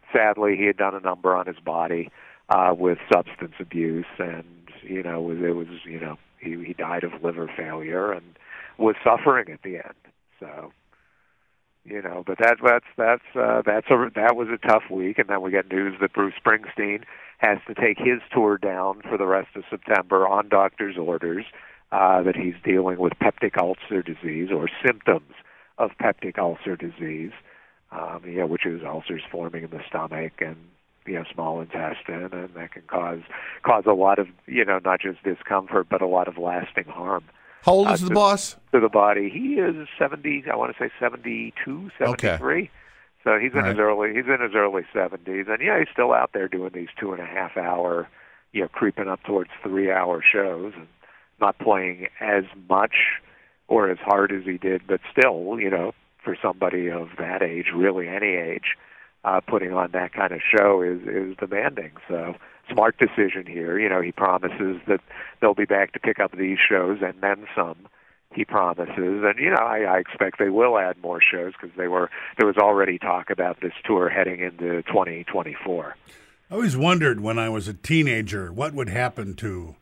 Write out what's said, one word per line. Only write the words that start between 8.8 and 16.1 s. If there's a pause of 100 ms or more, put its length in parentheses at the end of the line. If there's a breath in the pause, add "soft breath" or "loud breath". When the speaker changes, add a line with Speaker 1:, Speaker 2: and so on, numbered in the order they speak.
Speaker 1:
suffering
at
the
end. (440)
So, (1120)
you
know,
but
that,
that's, (120)
that's,
uh,
that's
a,
that
was
a (100)
tough
week.
And
then
we
get
news
that